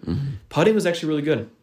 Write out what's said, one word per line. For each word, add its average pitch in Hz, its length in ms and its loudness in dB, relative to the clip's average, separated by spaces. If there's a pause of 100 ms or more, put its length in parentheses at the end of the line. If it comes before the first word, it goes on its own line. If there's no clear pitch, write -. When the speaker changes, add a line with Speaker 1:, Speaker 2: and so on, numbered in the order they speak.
Speaker 1:
Mm-hmm. 139 240 -4 (240)
Speaker 2:
Putting 202 260 4
was 190 100 2
actually 170 240 -2
really 151 120 0
good. 143 280 -2 (140)